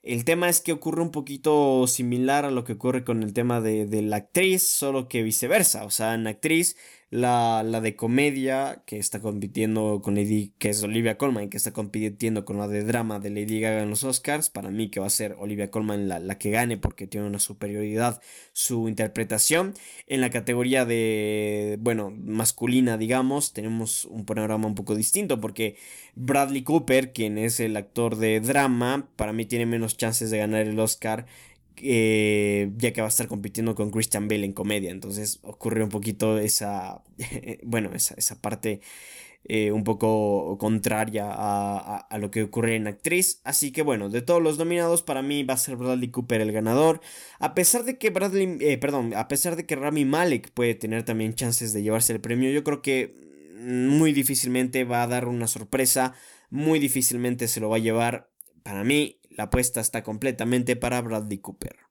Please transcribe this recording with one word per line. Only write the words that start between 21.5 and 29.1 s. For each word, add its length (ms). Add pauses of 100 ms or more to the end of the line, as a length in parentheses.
bueno, 300
masculina, 840
digamos, 540
tenemos 540
un 200
panorama 420
un 80
poco 200
distinto 460
porque 340 (400)
Bradley 480
Cooper, 480
quien 260
es 220
el 160
actor 400
de 240
drama, 760